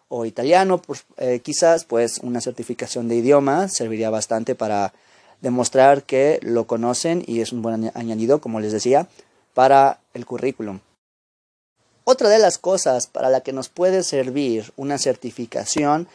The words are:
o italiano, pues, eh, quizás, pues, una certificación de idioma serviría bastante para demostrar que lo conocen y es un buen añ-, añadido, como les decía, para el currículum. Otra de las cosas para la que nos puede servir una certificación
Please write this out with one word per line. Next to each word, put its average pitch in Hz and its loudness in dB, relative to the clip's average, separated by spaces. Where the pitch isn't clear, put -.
o 120 -6
italiano, 175 2
pues, - -12
eh, 123 -2
quizás, 160 2
pues, 117 0
una 120 -6
certificación 120 -8
de 117 0
idioma 143 2
serviría 113 -4
bastante 113 -4
para 104 -2
demostrar 131 4
que 139 2
lo 117 -2
conocen 123 -2
y 117 -4
es 110 -4
un 117 -8
buen 113 -4
añ-, 110 -6
añadido, 117 -2
como 113 -8
les 107 -4
decía, 127 0
para 135 4
el 120 -14
currículum. 117 -8
Otra 247 4
de 214 6
las 196 4
cosas 156 -2
para - -2
la 131 2
que 131 -8
nos 131 -8
puede 185 0
servir 131 -2
una 139 -4
certificación 139 -4